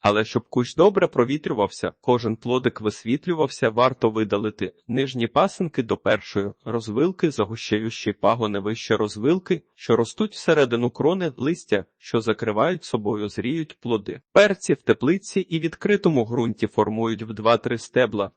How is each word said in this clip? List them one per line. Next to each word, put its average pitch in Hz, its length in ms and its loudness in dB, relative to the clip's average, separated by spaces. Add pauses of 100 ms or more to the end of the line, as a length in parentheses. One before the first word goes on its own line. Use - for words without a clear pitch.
Але 104 220 4
щоб - 240 -4
кущ 123 260 -2
добре 185 320 4
провітрювався, 123 920 -2
кожен 117 340 0
плодик 123 460 -2
висвітлювався, 131 880 -2
варто 120 400 2
видалити 107 640 -2 (140)
нижні 127 400 -2
пасинки 165 560 0
до 104 140 -2
першої 101 540 -2 (140)
розвилки, 117 640 -2
загущаючі 110 840 -4
пагони 107 460 0
вище 107 380 -2
розвилки, 135 640 0 (140)
що - 200 0
ростуть 120 380 -2
всередину 120 560 2
крони, 165 480 -2
листя, 120 480 -2 (120)
що - 240 -2
закривають 110 600 -2
собою, 104 460 -4
зріють 151 500 -6
плоди. 104 420 -4 (120)
Перці 202 400 4
в - 80 -4
теплиці - 580 0
і 165 200 -4
відкритому 165 640 0
ґрунті 117 420 -2
формують 110 560 -2
в 110 100 -12
два-три 113 440 0
стебла. 107 600 0